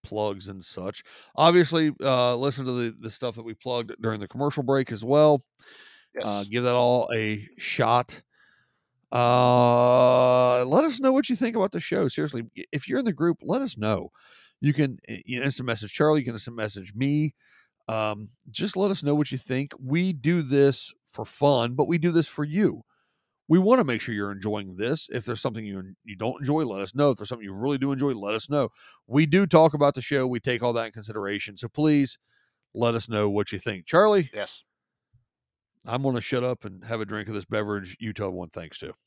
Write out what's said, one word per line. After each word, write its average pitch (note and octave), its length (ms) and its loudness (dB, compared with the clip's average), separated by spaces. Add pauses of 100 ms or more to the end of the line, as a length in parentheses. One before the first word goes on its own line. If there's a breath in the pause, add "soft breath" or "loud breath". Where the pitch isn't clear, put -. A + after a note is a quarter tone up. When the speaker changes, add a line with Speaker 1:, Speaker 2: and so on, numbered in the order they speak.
Speaker 1:
plugs G2+ 460 -6
and F#2+ 160 -14
such. - 400 -12 (320 loud breath)
Obviously, D#3+ 680 4
uh, B2 360 2
listen C3+ 280 -4
to B2+ 60 -4
the, A#2+ 260 -4
the A2 140 -12
stuff A#2 240 -8
that A2+ 80 -16
we A2+ 100 -12
plugged A#2+ 380 -6 (100)
during A2 200 -2
the G2 80 -10
commercial C#3+ 340 -2
break C3+ 260 2
as A2 140 -8
well. D3 400 6 (720 loud breath)
Speaker 2:
Yes. A#2 100 -8
Speaker 1:
Uh, G2+ 240 -2
give A#2+ 140 -2
that B2 120 2
all B2 380 2
a G#2+ 320 -4 (120)
shot. - 640 0 (920)
Uh, B2 1500 6
let F3 180 4
us C4+ 160 -2
know C4 120 2
what C4+ 180 2
you B3 60 0
think A#3 200 -4
about G3 160 0
the E3+ 80 -6
show. - 280 -2
Seriously, C#3 360 -6 (140)
i-, F#2 140 -12
if D3 160 -6
you're B3+ 120 -2
in B3+ 60 -4
the G3 80 0
group, E3 280 -2
let G#3+ 200 -4
us B3+ 160 -8
know. G#2+ 340 -2 (500 soft breath)
You C#3+ 120 2
can, C#3 260 0 (100)
i-, - 160 -12
you B2 160 -6
instant C3 260 -4
message G#2+ 260 -6
Charlie. D3+ 280 2
You A#2 40 -8
can A#2 100 -6
instant A#2+ 220 -12
message G2+ 380 -8
me. C#3+ 380 0 (540 soft breath)
Um, G#2+ 420 -4 (200)
just - 260 -6
let G3 160 0
us - 120 -4
know C#3+ 120 2
what D3 160 0
you C3 60 -6
think. C3 440 -6
We E3+ 320 0
do D#3+ 280 0
this C#3 520 2 (160)
for - 160 -12
fun, B2+ 500 2
but C#3+ 120 2
we E3+ 100 0
do E3 140 0
this E3 160 2
for - 160 -8
you. D#3+ 400 0 (680)
We E3+ 100 8
wanna G#3+ 260 4
make A#2 160 -2
sure A#2 120 -6
you're G2+ 180 -2
enjoying G2 440 -6
this. A#2+ 340 -4
If A#2+ 140 -6
there's A#2 160 -8
something A2 260 -6
you, F#2+ 280 -12 (100)
you G2 140 -16
don't A2+ 240 -6
enjoy, D3 240 0
let G2+ 160 -6
us G2 120 -10
know. C#3+ 180 2
If A2+ 60 -2
there's G#2 120 -12
something A2+ 160 -10
you G2 80 -10
really C3 240 -2
do C#3 160 -2
enjoy, C3+ 200 -2
let G#2 220 -4
us G#2+ 140 -6
know. C#3+ 200 0 (380 soft breath)
We C#3+ 180 4
do F3+ 220 4
talk D#3+ 260 6
about C#3+ 220 2
the C3 60 -8
show. C3 260 -2
We B2 140 -4
take A#2+ 200 -4
all A#2+ 120 0
that A2+ 140 -4
in G#2+ 40 -14
consideration. G#2 640 -8
So A2+ 140 -12
please D3 480 2 (560)
let A#2 200 0
us A2+ 140 -6
know G#2 220 0
what G#2 240 -2
you F#2+ 60 -8
think. F#2+ 260 -10
Charlie? F#3+ 480 4
Speaker 2:
Yes. G#2 300 -10 (1200)
Speaker 1:
I'm C3 180 -4
gonna B2+ 160 0
shut B2 240 -4
up B2 220 -4
and F#2+ 180 -14
have A2 160 -8
a A2 60 -6
drink G#2+ 240 -8
of G#2+ 60 -8
this G2+ 100 -8
beverage G#2 560 -6
you A2 100 -8
tell G2+ 160 -6
everyone F2+ 220 -8
thanks E2 300 -14
to. D#2+ 140 -14 (140)